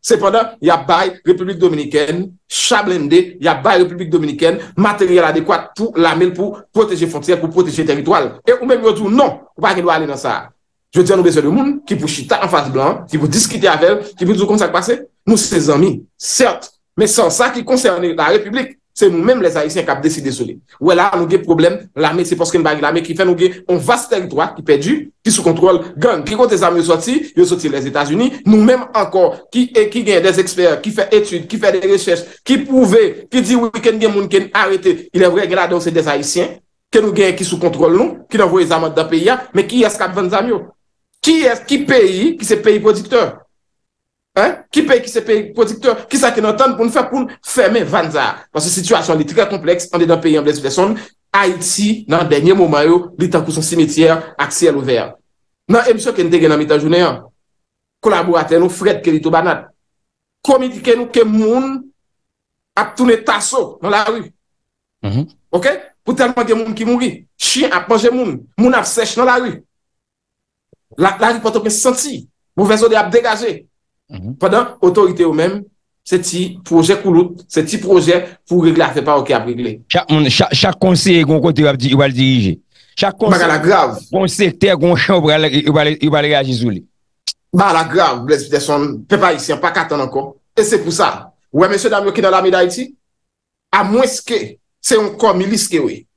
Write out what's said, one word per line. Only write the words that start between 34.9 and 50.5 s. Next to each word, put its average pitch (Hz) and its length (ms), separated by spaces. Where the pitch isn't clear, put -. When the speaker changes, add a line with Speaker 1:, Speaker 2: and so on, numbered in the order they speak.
Speaker 1:
Il 180 100
est 185 60
vrai 185 220
que 185 60
là, 180 120
donc, 175 140
c'est 165 100
des 160 160
Haïtiens, 143 440
que 220 100
nous 214 120
gagnons, 185 240
qui 185 80
sous 180 160
contrôle, 165 380
nous, 269 220
qui 220 120
envoient 185 200
les 160 100
amendes 160 220
dans 156 100
le 156 60
pays, 165 200
mais 190 140
qui 247 160
est-ce 208 140
qui 208 60
a 180 40
vendu 180 220
les 196 60
armes ? 220 320
Qui 320 220
est, 233 220
qui 277 140
pays, 247 580
qui - 80
c'est 214 160
pays 214 180
producteur ? 214 600
Hein ? 262 200
Qui 302 140
paye, 247 180
qui - 80
c'est 226 120
pays 214 320
producteur ? 226 560
Qui 277 80
ça 247 140
qui 233 100
nous 214 80
entend 214 260
pour 226 80
nous 233 80
faire, 254 180
pour 262 120
nous 254 60
fermer 220 420
Vanza ? 151 520
Parce 156 140
que 175 40
la - 60
situation 170 420
est 147 120
très 196 180
complexe, 175 460
on 175 80
est 170 40
dans 165 100
un - 20
pays 160 200
en 147 40
blessure 147 200